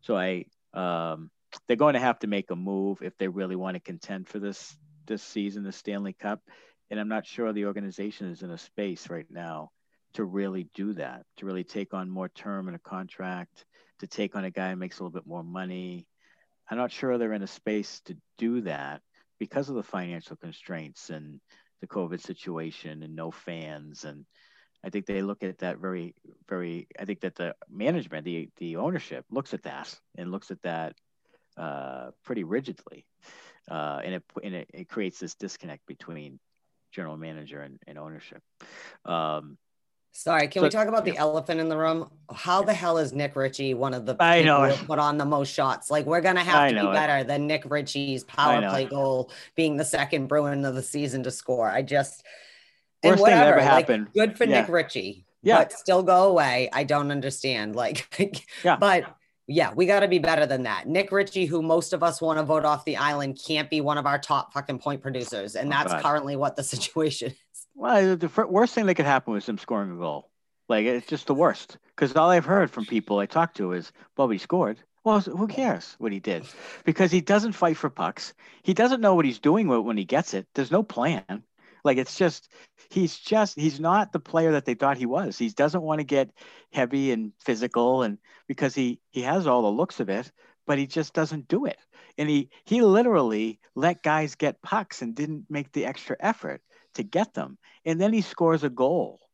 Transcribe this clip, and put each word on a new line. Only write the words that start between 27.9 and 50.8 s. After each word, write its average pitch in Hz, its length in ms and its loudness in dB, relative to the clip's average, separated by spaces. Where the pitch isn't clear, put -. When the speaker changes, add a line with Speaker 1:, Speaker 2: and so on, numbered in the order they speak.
Speaker 1:
the, 82 320 -8
the 82 180 -10
ownership 131 540 -8
looks 131 240 -10
at - 80 -12
that 139 360 -16
and 87 120 -10
looks 98 200 -12
at 90 120 -14
that, 80 320 -8
uh, 67 540 -12
pretty 110 220 -8
rigidly. 107 600 -10
Uh, 76 340 -8
and 92 120 -8
it, 85 60 -12
and 98 120 -10
it, 85 200 -14
it 87 160 -18
creates 98 280 -6
this 87 160 -12
disconnect 82 520 -16
between 139 520 -18
general 80 240 -12
manager 78 460 -16
and, 71 240 -20
and 76 120 -20
ownership. 78 440 -18
Um, 78 540 -4
Speaker 2:
Sorry, 156 300 2
can 180 160 0
we 151 80 4
Speaker 1:
so, 220 80 0
Speaker 2:
talk 214 80 4
about 214 180 0
the 175 100 -2
Speaker 1:
yeah. 143 60 -4
Speaker 2:
elephant 156 400 0
in 160 80 0
the 156 80 -2
room? 160 320 0
How 180 280 2
Speaker 1:
Yeah. 196 60 2
Speaker 2:
the 208 80 2
hell 170 240 0
is 139 140 0
Nick 143 220 -4
Ritchie 135 400 -2
one 127 200 -2
of 117 120 -6
the 127 140 -2
Speaker 1:
I 170 220 8
know. 147 200 8
Speaker 2:
people 135 140 4
who - 100 -10
put 147 140 0
on 147 180 2
the 143 60 0
most 143 280 0
shots? - 380 -2
Like, 151 160 0
we're 165 140 2
gonna 180 240 2
have 180 160 2
Speaker 1:
I 143 80 6
Speaker 2:
to 120 60 4
be 107 80 2
Speaker 1:
know 98 100 2
it. - 20 0
Speaker 2:
better 147 300 2
than 143 240 -2
Nick 151 200 -2
Ritchie's 139 600 -4
Speaker 1:
I - 40 -20
Speaker 2:
power 143 280 4
Speaker 1:
know 101 100 0
Speaker 2:
play 113 140 0
Speaker 1:
it. 131 60 -6
Speaker 2:
goal 135 420 0
being 156 200 2
the 151 80 0
second 139 440 -2
Bruin 143 360 0
of 131 120 -2
the 135 60 -4